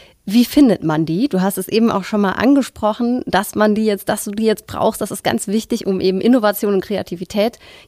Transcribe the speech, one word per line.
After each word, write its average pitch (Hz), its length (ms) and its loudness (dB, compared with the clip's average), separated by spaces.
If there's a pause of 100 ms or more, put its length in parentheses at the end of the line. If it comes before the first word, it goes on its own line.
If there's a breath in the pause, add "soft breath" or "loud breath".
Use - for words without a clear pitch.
(300 loud breath)
wie 240 140 4
findet 254 400 4
man 156 220 0
die? 180 220 -2
Du 185 120 0
hast 190 160 0
es 190 120 -8
eben 220 220 2
auch 196 140 -2
schon 208 160 -2
mal 190 120 2
angesprochen, 240 920 0
dass - 280 -2
man 214 200 2
die 220 120 0
jetzt, 202 240 -2
dass 208 140 -4
du 214 80 -8
die 214 120 -4
jetzt 214 220 0
brauchst. - 340 -2
Das 208 100 -4
ist 214 140 -10
ganz 233 240 -2
wichtig, 220 380 -2
um 190 160 -2
eben 190 180 0
Innovation 208 540 2
und 190 80 0
Kreativität 190 760 -4 (300 loud breath)